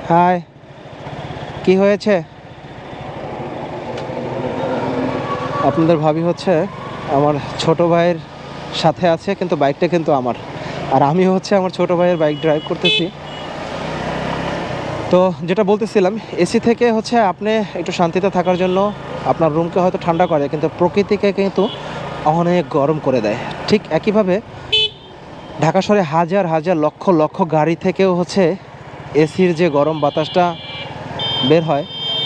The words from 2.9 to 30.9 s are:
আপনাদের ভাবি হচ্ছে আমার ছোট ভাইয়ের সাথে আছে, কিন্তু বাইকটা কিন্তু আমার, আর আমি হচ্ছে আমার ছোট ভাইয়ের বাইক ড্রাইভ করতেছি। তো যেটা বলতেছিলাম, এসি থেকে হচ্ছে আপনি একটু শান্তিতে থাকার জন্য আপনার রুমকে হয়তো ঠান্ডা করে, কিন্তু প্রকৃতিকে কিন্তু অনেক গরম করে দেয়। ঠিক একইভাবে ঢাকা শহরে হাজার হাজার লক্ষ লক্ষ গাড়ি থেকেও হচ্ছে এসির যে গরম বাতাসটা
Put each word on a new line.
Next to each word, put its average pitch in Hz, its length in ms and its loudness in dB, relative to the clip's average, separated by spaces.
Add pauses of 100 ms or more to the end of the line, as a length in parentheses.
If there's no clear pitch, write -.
আপনাদের 165 340 4
ভাবি 156 260 2
হচ্ছে 170 440 0 (460)
আমার 147 220 4 (240)
ছোট 165 240 2
ভাইয়ের 170 340 4 (580)
সাথে 170 340 2
আছে, 165 260 0
কিন্তু 180 220 -2
বাইকটা 143 320 2
কিন্তু 165 240 0
আমার, 123 220 2 (580)
আর 135 100 6
আমি 170 240 4
হচ্ছে 185 300 2
আমার 185 140 0
ছোট 175 220 0
ভাইয়ের 175 240 4
বাইক 151 240 0
ড্রাইভ 156 280 2
করতেছি। 190 420 0 (2000)
তো 180 220 4 (100)
যেটা 185 220 0
বলতেছিলাম, 202 540 0 (140)
এসি 175 280 0
থেকে 233 320 2
হচ্ছে 220 260 0
আপনি 208 320 0
একটু 185 420 -2
শান্তিতে 180 380 2
থাকার 180 260 2
জন্য 185 360 2 (340)
আপনার 147 260 2
রুমকে 170 280 0
হয়তো 180 200 2
ঠান্ডা 170 260 2
করে, 147 220 2
কিন্তু 156 200 0 (100)
প্রকৃতিকে 202 540 2
কিন্তু 196 360 0 (560)
অনেক 170 460 4
গরম 151 320 2
করে 127 180 2
দেয়। 107 160 0 (320)
ঠিক 208 120 4 (100)
একইভাবে 190 500 2 (1200)
ঢাকা 165 180 2
শহরে 208 220 2
হাজার 170 440 0
হাজার 160 300 0
লক্ষ 151 320 0
লক্ষ 160 440 2
গাড়ি 160 240 2
থেকেও 185 380 2
হচ্ছে 175 420 2 (580)
এসির 165 400 4
যে 165 160 2
গরম 147 300 2
বাতাসটা 165 540 2 (920)